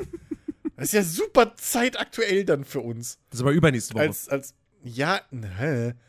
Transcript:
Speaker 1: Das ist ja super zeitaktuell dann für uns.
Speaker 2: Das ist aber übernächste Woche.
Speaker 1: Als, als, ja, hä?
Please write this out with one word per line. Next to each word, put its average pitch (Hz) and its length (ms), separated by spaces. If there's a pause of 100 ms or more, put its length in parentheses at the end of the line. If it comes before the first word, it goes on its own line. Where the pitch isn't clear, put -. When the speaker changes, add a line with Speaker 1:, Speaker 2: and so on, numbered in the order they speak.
(800)
Speaker 1:
Das 135 100
ist - 40
ja 208 80
super 226 540
zeitaktuell 220 920
dann 143 180
für 135 180
uns. 117 360 (140)
Speaker 2:
Das 117 80
ist - 20
aber 135 100
übernächste 147 440
Woche. 151 80
Speaker 1:
Als, - 260
als, 139 240 (300)
ja, 139 360 (380)
hä? 120 380 (140)